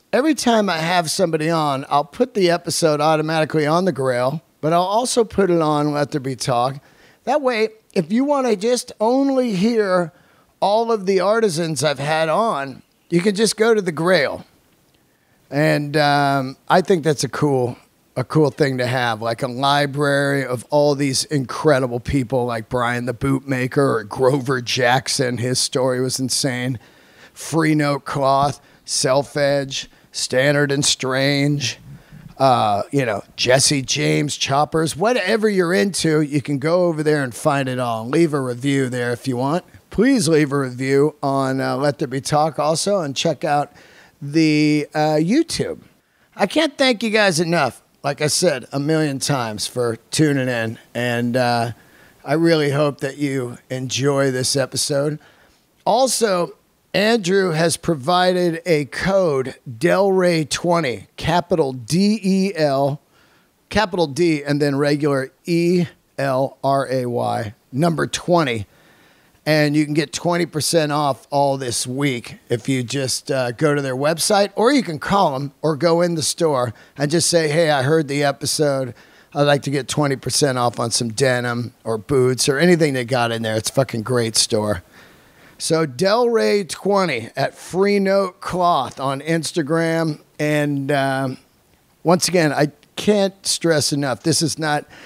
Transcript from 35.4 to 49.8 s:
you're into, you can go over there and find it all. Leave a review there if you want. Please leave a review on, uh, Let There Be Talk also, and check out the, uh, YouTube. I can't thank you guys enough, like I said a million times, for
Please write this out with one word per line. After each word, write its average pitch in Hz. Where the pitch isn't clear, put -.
you're 185
into, 180
you 147
can 147
go 170
over 156
there 151
and 123
find 139
it 127
all. 117
Leave 156
a 143
review 131
there 120
if -
you 127
want. 143
Please 233
leave 151
a 143
review 135
on, 135
uh, 131
Let 143
There 147
Be 135
Talk 151
also, 165
and 139
check 165
out 147
the, 151
uh, 156
YouTube. 185
I 190
can't 302
thank 254
you 226
guys 202
enough, 165
like 143
I 151
said 143
a 139
million 147
times, 117
for 120